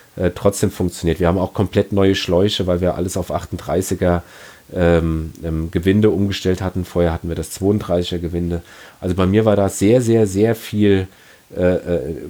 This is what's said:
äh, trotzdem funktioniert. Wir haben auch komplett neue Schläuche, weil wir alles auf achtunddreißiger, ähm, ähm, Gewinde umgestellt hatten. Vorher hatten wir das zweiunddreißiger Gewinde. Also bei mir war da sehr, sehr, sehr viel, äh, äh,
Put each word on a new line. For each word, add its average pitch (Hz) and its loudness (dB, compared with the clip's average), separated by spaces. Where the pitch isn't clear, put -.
äh, 90 -2
trotzdem 101 0
funktioniert. 85 -2
Wir 87 2
haben 92 2
auch 90 -2
komplett 101 -2
neue 98 4
Schläuche, 92 0
weil 87 0
wir 90 0
alles 90 -4
auf 90 -6
achtunddreißiger, 87 -2
ähm, 82 2
ähm, 80 -4
Gewinde 95 2
umgestellt 92 -2
hatten. 92 -4
Vorher 85 0
hatten 85 -6
wir 80 -4
das 80 -8
zweiunddreißiger 92 -2
Gewinde. 85 -4
Also 92 -2
bei 92 2
mir 107 4
war 107 4
da 98 2
sehr, 110 2
sehr, 113 4
sehr 107 0
viel, 101 2
äh, 87 -2
äh, 85 0